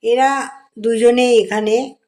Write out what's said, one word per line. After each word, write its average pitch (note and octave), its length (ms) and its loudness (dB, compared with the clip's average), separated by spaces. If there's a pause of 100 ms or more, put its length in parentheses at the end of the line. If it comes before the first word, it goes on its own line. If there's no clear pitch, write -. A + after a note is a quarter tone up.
এরা B3 260 0 (500)
দুজনে A#3+ 480 2 (140)
এখানে G#3+ 340 -2 (320)